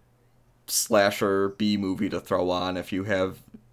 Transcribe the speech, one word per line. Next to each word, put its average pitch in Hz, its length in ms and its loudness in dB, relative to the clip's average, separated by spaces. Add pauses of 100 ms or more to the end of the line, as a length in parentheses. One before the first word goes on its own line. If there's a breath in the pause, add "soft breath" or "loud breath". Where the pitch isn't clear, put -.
(680)
slasher 101 840 2
B 104 260 0
movie 98 320 -2
to 87 120 -4
throw 90 300 0
on 90 260 -2
if 87 160 -8
you 95 120 -4
have, 95 340 -2 (340)